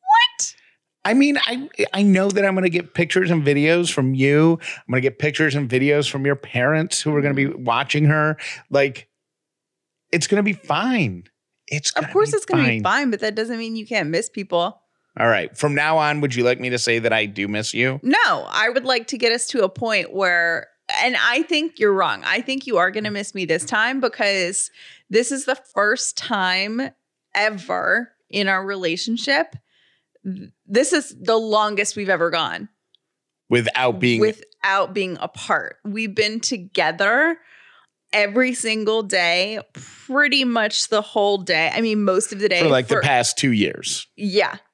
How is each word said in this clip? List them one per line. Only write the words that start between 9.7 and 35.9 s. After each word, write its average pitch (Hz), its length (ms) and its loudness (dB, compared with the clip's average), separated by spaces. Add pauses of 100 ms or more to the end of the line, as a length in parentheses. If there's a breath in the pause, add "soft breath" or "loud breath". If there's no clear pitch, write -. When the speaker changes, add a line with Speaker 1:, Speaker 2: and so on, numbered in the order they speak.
Speaker 2:
it's 165 160 0
gonna 202 160 2
be 202 120 0
fine. 156 680 -2 (460)
It's 147 240 -4
Speaker 1:
Of - 100 -2
Speaker 2:
gonna - 100 -8
Speaker 1:
course 427 200 2
Speaker 2:
be 440 40 -2
Speaker 1:
it's 415 100 -4
gonna 339 180 2
Speaker 2:
fine. 233 140 2
Speaker 1:
be 214 40 -4
fine, 240 300 0
but 208 80 -4
that 214 160 -4
doesn't 226 220 -4
mean 226 180 -8
you 214 100 -10
can't 196 240 -2
miss 170 180 -2
people. 185 540 -4 (380)
Speaker 2:
All 117 80 4
right. 98 280 0
From 147 200 -2
now 156 220 2
on, 147 220 0
would 139 140 -2
you 120 80 0
like 123 160 2
me 127 120 -6
to 123 80 -2
say 117 200 0
that 113 140 0
I 110 140 2
do 98 200 -4
miss 107 280 -4
you? 131 280 0
Speaker 1:
No, 269 140 2 (340)
I 220 200 0
would 247 140 -2
like 247 240 0
to 247 100 -8
get 233 120 2
us 240 180 -2
to 240 140 0
a 190 60 2
point 214 440 -4
where, 170 540 0 (360)
and 247 140 0
I 240 260 0
think 320 360 -4
you're 208 140 4
wrong. 165 320 0
I 202 160 -2
think 170 260 -6
you 240 120 0
are 180 120 2
gonna 214 220 -6
miss 202 240 -10
me 185 80 -4
this 170 200 -2
time 240 360 -2
because 196 720 -2 (380 loud breath)
this 226 200 2
is 269 140 -6
the 254 100 0 (200)
first 208 420 0
time 208 720 -2 (460)
ever 196 760 -2 (180)
in 202 160 -2
our 190 180 0
relationship. 214 920 -2 (1120)
This 240 260 2
is - 260 -2
the 226 200 0
longest 208 580 0
we've 196 140 -4
ever 170 200 2
gone. 156 380 -4 (800)
Speaker 2:
Without 120 520 0
being 117 200 2
Speaker 1:
Without 196 720 -2
being 185 280 -4
apart. - 640 -4
We've 208 300 -6